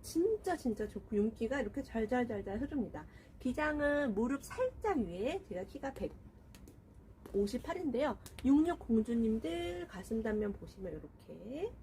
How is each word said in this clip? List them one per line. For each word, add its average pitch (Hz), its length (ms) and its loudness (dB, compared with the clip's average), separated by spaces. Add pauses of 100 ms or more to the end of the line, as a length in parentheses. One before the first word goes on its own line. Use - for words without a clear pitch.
진짜, 381 560 2
진짜 214 300 0
좋고, 214 300 -4
윤기가 226 440 2
이렇게 220 220 -2
잘잘잘잘 226 760 0
흐릅니다. 247 440 -2 (360)
기장은 285 720 2
무릎 247 300 0
살짝 453 540 0
위에, 220 500 0
제가 185 160 -4
키가 277 280 -6 (1400)
백오십팔인데요. 247 840 0 (280)
육육 311 340 6
공주님들 233 1080 2
가슴 220 340 -4
단면 214 300 0
보시면 185 400 -10
이렇게 208 800 -8 (100)